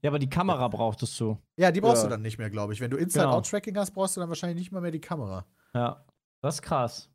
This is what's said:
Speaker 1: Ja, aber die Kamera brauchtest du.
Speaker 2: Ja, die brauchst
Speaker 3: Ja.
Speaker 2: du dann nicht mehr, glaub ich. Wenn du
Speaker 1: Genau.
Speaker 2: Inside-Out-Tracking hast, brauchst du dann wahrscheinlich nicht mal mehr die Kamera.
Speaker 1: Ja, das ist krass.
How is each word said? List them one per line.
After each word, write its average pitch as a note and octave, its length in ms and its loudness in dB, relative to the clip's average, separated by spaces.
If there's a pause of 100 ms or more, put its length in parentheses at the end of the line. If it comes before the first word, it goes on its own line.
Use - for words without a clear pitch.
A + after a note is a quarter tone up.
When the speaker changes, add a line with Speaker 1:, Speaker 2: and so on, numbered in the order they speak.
Speaker 1:
Ja, D3 60 4
aber D3 80 0
die C3+ 100 2
Kamera D#3+ 400 2
brauchtest A2 500 -2
du. A2 200 -2 (200)
Speaker 2:
Ja, F3 140 6
die F#3 80 2
brauchst A3+ 220 6
Speaker 3:
Ja. G#3+ 60 2
Speaker 2:
du - 20 0
dann G#2+ 120 -4
nicht A2 160 -6
mehr, G#2+ 120 -4
glaub G#2 200 -4
ich. G#2+ 100 -4
Wenn A#2+ 100 -2
du C#3 80 -2
Speaker 1:
Genau. E3+ 80 2
Speaker 2:
Inside-Out-Tracking F#3 720 2
hast, G3 140 -2
brauchst F#3+ 240 -2
du F#3+ 40 -6
dann E3+ 80 -4
wahrscheinlich E3+ 300 -4
nicht F3+ 120 -8
mal F#3 120 -6
mehr F3 100 -2
die D#3+ 80 -4
Kamera. G2+ 460 -6 (280)
Speaker 1:
Ja, A#2+ 300 -2 (400)
das C#3+ 120 -2
ist - 60 -10
krass. - 520 -2